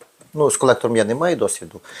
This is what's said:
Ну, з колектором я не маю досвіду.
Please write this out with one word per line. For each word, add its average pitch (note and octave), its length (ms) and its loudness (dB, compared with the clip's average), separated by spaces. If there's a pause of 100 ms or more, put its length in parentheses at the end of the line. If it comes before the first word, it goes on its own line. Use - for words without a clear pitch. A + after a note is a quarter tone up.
(340)
Ну, D3 160 2
з - 60 -2
колектором A#2+ 400 2
я G#2+ 80 2
не A2 100 -2
маю D#3+ 220 -2
досвіду. F#2 440 -6 (200)